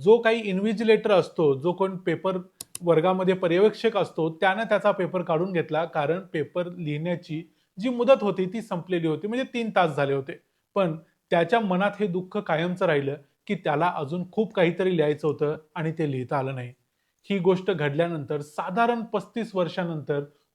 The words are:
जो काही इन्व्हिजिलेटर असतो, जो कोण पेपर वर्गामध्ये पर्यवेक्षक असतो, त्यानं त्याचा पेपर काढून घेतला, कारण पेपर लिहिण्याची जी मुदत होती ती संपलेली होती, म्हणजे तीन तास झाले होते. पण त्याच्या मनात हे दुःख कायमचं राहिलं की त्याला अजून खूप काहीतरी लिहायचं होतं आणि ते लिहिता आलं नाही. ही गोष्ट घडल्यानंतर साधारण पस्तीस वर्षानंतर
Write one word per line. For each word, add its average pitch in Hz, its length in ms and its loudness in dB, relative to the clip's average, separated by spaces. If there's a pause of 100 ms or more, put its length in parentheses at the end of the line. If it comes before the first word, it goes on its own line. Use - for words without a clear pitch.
जो 202 180 8
काही 226 220 2
इन्व्हिजिलेटर 214 720 2
असतो, 165 420 4
जो 143 180 0
कोण 190 240 -2
पेपर 185 420 -2 (440)
वर्गामध्ये 185 520 4
पर्यवेक्षक 202 600 2
असतो, 165 340 0
त्यानं 190 340 0
त्याचा 208 260 2
पेपर 185 320 -2
काढून 170 300 0
घेतला, 160 320 -2
कारण 165 360 -2 (120)
पेपर 170 360 -4
लिहिण्याची 170 720 -6 (360)
जी 214 100 -4
मुदत 240 340 4
होती 190 300 0
ती 220 100 -6
संपलेली 175 440 -4
होती, 156 200 -2
म्हणजे 247 180 -2 (100)
तीन 226 220 -4
तास 165 200 2
झाले 139 160 0
होते. 139 260 -6 (380)
पण 175 200 0 (340)
त्याच्या 170 300 2
मनात 196 300 0 (100)
हे 214 60 0
दुःख 185 320 -4
कायमचं 180 480 -2
राहिलं 143 300 0 (300)
की 208 80 -4
त्याला 165 420 0
अजून 160 340 -4
खूप - 240 -2
काहीतरी 180 420 2
लिहायचं 151 320 0
होतं 151 280 -2 (180)
आणि 160 180 -4
ते 160 180 -2
लिहिता 131 280 -4
आलं 135 160 -4
नाही. 123 180 -10 (580)
ही 196 80 0
गोष्ट 185 320 2
घडल्यानंतर 151 680 -2
साधारण 226 640 -2
पस्तीस 214 520 -6
वर्षानंतर 160 680 -2 (300)